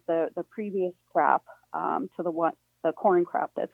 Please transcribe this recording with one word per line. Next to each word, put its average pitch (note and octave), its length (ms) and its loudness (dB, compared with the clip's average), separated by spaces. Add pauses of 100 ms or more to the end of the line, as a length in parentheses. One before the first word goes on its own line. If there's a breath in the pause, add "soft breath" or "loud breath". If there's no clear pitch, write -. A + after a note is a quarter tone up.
the, E3 260 0
the F3 80 -6
previous F#3+ 520 -6 (180)
crop, D3 320 4 (280)
um, D#3+ 440 -4
to F3 80 -6
the F3 80 -4
one, E3 220 0 (280)
the D#3+ 80 0
corn F3+ 340 2
crop - 320 -4
that's - 180 -6